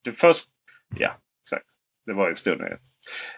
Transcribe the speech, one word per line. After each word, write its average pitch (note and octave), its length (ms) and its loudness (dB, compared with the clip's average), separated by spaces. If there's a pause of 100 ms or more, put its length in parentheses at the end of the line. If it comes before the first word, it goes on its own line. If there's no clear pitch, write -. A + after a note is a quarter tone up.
Det A#2+ 80 -6
först-, - 360 6 (500)
ja, G1+ 120 -2 (340)
exakt. - 200 -8 (420)
Det A2 60 -4
var F#2+ 160 0
ju E2 60 0
stor F2+ 220 -2
nyhet. G1+ 240 -8 (580)